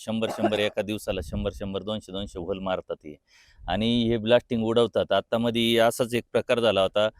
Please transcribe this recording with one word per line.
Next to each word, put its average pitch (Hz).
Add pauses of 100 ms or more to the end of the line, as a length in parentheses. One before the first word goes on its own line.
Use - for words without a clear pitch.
शंभर 110
शंभर 110
एका 104
दिवसाला 101
शंभर 101
शंभर, 98
दोनशे 101
दोनशे 98
होल 92
मारतात 92
हे. 73 (520)
आणि 113
हे 117
ब्लास्टिंग 113
उडवतात. 113
आता 98
मध्ये 117
असाच 117
एक 117
प्रकार 120
झाला 101
होता, 104 (120)